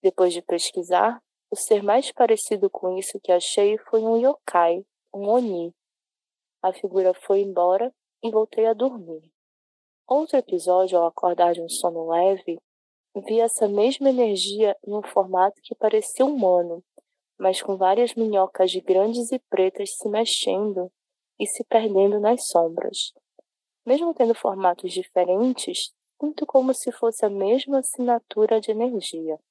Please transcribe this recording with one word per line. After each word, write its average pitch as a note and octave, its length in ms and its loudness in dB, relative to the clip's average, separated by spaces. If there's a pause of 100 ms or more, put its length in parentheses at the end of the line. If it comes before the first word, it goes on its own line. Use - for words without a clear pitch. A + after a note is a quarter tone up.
Depois F#3 320 2
de F3 80 -8
pesquisar, F3+ 800 -2 (300)
o G#3+ 40 -8
ser G#3 280 0
mais A3 280 0
parecido G#3+ 560 0
com F#3 300 -4
isso G3 220 -10
que - 120 -2
achei G3+ 460 2
foi - 240 -2
um A3+ 160 2
yokai, F#3 680 0 (300)
um G3+ 140 -6
oni. G3+ 440 0 (920)
A F#3 100 0
figura F#3 400 0
foi G3 280 0
embora F#3+ 520 0 (300)
e A3+ 80 -4
voltei A3 340 0
a A3+ 80 2
dormir. G#3+ 580 -6 (800)
Outro D4 260 0
episódio, F3+ 600 0
ao E3+ 80 4
acordar F3 480 0
de E3+ 80 -6
um E3 80 -10
sono E3 400 -4
leve, F3 480 0 (680)
vi A3 120 0
essa A3+ 280 0
mesma A#3 420 2
energia G#3 760 0
em G3+ 80 -12
um G#3 120 -6
formato F#3+ 580 0
que - 140 -14
parecia A3 500 0
humano, F3+ 580 0 (540)
mas F#3+ 240 0
com G3 160 -6
várias G3+ 380 2
minhocas F#3+ 640 0
grandes A3 540 2
e C4 60 -2
pretas G#3 580 -2
se - 140 -6
mexendo G3+ 840 -2 (480)
e G#3 60 -4
se - 180 -6
perdendo G#3 560 2
nas A3+ 280 0
sombras. - 680 -2 (720)
Mesmo D#4 300 2
tendo A#3 180 2
formatos F#3+ 580 -2
diferentes, F#3 1000 -2 (260)
sinto D4+ 240 -6
como C4 300 2
se - 180 -6
fosse A3+ 320 -2
a G#3 60 2
mesma A3+ 480 0
assinatura A#3 840 0
de G#3+ 120 -6
energia. F#3 680 -6 (120)